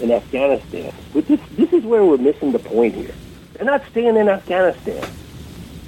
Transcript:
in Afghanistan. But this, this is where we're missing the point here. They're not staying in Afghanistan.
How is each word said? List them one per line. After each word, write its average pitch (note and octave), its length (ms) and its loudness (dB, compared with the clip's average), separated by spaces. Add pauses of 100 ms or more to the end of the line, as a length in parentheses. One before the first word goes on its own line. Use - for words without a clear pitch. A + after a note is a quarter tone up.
in A#2 120 0
Afghanistan. - 800 -2 (220)
But D4 140 0
this, D4 120 2 (160)
this - 160 2
is E4+ 120 4
where A3 200 4
we're D#3 140 6
missing C#3 340 0
the A#2 60 2
point A2 360 0
here. - 200 -10 (400)
They're - 120 -8
not C#4 240 2
staying A3+ 260 2
in G#3 120 4
Afghanistan. F#3 760 0 (840)